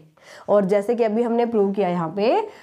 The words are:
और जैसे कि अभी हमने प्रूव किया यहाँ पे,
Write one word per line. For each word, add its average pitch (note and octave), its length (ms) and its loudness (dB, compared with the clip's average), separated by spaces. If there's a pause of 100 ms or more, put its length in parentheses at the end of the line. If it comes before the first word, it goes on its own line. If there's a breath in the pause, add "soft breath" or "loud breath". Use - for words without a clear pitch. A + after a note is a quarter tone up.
(480 loud breath)
और G3+ 160 4
जैसे G3+ 300 0
कि A#3 100 0
अभी A3 180 0
हमने A#3 240 0
प्रूव G#3 260 0
किया G3 160 -2
यहाँ F3 280 -2
पे, D4+ 320 0 (140)